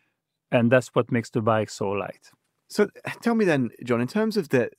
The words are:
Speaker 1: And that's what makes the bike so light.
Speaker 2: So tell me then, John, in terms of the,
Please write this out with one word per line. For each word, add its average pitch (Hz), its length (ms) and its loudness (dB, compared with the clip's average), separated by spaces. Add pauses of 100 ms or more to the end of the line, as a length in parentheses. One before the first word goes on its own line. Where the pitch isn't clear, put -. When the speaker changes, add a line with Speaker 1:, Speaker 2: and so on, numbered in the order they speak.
(520)
Speaker 1:
And 117 200 4
that's 127 240 2
what 123 160 0
makes 117 180 -2
the 120 120 -4
bike 110 280 0
so 101 200 -6
light. - 420 -8 (380)
Speaker 2:
So 202 180 0 (340)
tell 233 140 0
me 220 80 2
then, 143 280 2 (120)
John, 120 160 0
in 123 80 -2
terms 214 300 -2
of 160 120 -4
the, 120 300 2